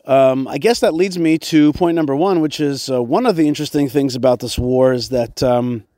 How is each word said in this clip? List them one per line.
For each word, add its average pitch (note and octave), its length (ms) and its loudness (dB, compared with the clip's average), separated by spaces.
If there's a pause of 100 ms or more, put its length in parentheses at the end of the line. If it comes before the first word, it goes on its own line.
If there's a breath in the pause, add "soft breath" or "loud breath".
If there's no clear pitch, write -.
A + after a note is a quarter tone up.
um, C3 420 2
I C#3+ 120 -8
guess A3 220 0
that G3 120 2
leads F3+ 240 -2
me D#3+ 220 2
to D3+ 340 4
point E3+ 220 0
number D3 200 0
one, F3 260 0
which D3+ 180 -4
is, C#3 320 -4
uh, B2+ 100 0
one D#3+ 240 -2
of G#3 100 2
the D#3 120 2
interesting C#3+ 420 -2
things C#3 240 0
about B2 260 2
this - 200 -8
war B2+ 340 2
is A2+ 160 -4
that, A#2+ 320 -4
um, B2 420 0 (140)